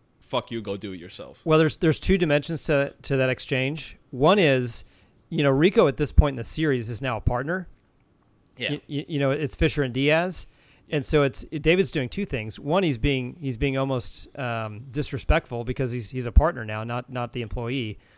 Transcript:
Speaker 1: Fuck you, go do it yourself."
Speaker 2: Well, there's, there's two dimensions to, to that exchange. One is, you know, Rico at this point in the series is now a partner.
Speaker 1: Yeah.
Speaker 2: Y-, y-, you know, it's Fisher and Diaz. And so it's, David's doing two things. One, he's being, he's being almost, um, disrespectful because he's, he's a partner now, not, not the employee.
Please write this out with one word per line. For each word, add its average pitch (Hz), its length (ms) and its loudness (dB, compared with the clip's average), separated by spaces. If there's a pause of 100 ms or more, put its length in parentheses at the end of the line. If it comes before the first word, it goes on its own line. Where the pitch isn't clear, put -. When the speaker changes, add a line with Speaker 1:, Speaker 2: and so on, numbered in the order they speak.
(200)
Speaker 1:
Fuck - 300 -4
you, 117 100 -6
go 101 160 -6
do 98 160 -8
it 90 80 -12
yourself." 82 440 -16
Speaker 2:
Well, 160 140 4
there's, 160 200 4
there's 160 220 4
two 190 180 4
dimensions 151 460 0
to, 143 380 2
to 139 140 -2
that 131 140 2
exchange. 135 640 -4 (140)
One 156 280 4
is, 131 460 2 (460)
you 156 120 0
know, 143 80 6
Rico 165 360 6
at 131 100 2
this 147 160 -2
point 143 220 2
in - 20 -10
the 117 80 -6
series 131 460 -2
is 113 120 -8
now 127 160 -2
a - 20 -12
partner. 147 480 -4 (880)
Speaker 1:
Yeah. 117 160 -4
Speaker 2:
Y-, 147 160 -6
y-, 147 200 -6
you 156 100 -4
know, 139 120 2
it's 147 240 -2
Fisher 151 280 2
and 123 120 -4
Diaz. 160 520 0 (440)
And 143 140 -2
so 147 180 4
it's, 135 220 0
David's 160 460 2
doing 131 180 -2
two 202 160 -6
things. 110 340 -6
One, 170 240 0
he's 151 140 2
being, 131 440 -2
he's 131 180 -6
being 135 180 0
almost, 135 640 -4
um, 113 520 -6
disrespectful 139 720 -2
because 127 280 -4
he's, 120 160 -8
he's 131 180 -6
a 113 60 -8
partner 139 320 4
now, 107 180 -6
not, 120 280 -6
not 120 240 -6
the 123 80 -6
employee. 117 560 -6 (200)